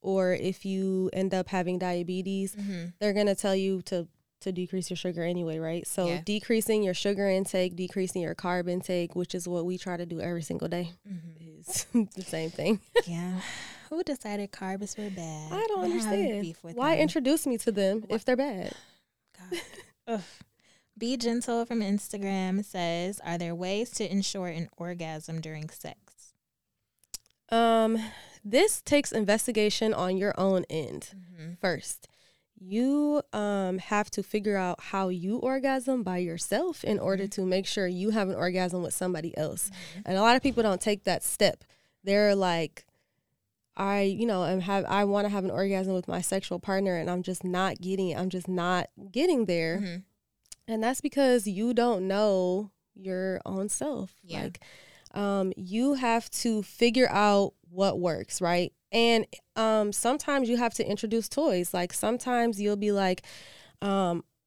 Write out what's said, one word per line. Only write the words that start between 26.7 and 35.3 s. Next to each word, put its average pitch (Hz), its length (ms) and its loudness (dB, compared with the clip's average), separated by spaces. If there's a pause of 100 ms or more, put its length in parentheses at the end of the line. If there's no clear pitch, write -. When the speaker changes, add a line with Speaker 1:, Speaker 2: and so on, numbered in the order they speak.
Speaker 1:
Um, 226 480 6 (460)
this 285 380 4
takes 285 300 2
investigation 214 840 2
on 185 220 0
your 190 220 0
own 190 320 4
end 147 440 -6
Speaker 2:
Mm-hmm. 175 460 -14
Speaker 1:
first. - 480 -4 (500)
You, 277 640 2 (100)
um, 196 460 0
have 208 340 0
to 202 100 -4
figure 208 340 -2
out 180 240 -2
how 190 280 -2
you 185 300 -2